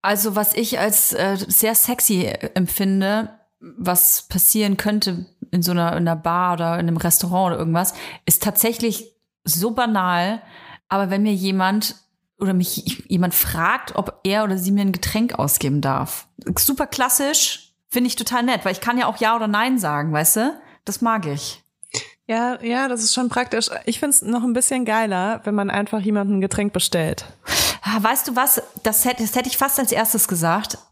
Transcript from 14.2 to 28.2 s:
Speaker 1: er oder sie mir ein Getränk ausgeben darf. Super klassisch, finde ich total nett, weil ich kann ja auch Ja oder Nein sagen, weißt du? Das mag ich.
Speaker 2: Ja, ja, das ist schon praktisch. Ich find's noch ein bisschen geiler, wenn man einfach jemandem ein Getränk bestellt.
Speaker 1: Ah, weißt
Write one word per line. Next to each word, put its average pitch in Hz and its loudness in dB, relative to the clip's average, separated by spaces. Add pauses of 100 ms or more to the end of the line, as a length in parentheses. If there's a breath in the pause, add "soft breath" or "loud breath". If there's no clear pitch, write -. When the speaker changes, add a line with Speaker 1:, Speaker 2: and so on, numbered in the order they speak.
Speaker 1:
er 208 2
oder 190 0
sie 185 0
mir 202 4
ein 196 2
Getränk 220 -2
ausgeben 143 0
darf. - -2 (300)
Super 277 2
klassisch, - 0 (320)
finde 247 4
ich - -4
total 240 -2
nett, 247 0
weil 190 2
ich - -6
kann 240 0
ja 247 2
auch 220 -2
Ja 226 4
oder 220 0
Nein 233 2
sagen, 151 0
weißt 151 4
du? 233 0 (220 loud breath)
Das - -8
mag 220 0
ich. - -8 (640 loud breath)
Speaker 2:
Ja, 233 -2
ja, 247 -2
das 233 -4
ist 220 2
schon 240 0
praktisch. 240 -2 (160)
Ich - -2
find's 285 2
noch 233 -2
ein 247 0
bisschen 254 0
geiler, 214 0
wenn 208 0
man 202 0
einfach 208 -2
jemandem 202 2
ein - 2
Getränk 202 0
bestellt. 170 -2 (600 loud breath)
Speaker 1:
Ah, 208 -2
weißt 247 0